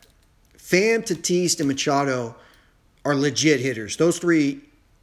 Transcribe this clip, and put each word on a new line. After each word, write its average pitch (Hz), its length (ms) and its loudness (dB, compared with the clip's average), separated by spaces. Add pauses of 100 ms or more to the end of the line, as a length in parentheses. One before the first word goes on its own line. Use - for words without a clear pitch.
(580)
Pham, 220 480 0
Tatis, 175 540 -2
and 143 80 0
Machado 135 640 -2 (720)
are 143 100 0
legit 139 460 2
hitters. 110 380 -6
Those 170 200 2
three, 147 420 2 (420)